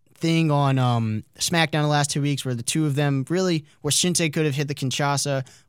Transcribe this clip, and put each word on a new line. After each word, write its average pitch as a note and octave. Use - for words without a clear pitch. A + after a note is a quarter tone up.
thing E3
on, C#3
um, A2+
SmackDown D#3+
the D3+
last D3
two D3
weeks C#3+
where B2+
the A#2
two D#3
of C#3
them C#3
really, F3
where D3
Shinsuke E3+
could D#3
have C#3+
hit C#3+
the C#3+
Kinshasa C#3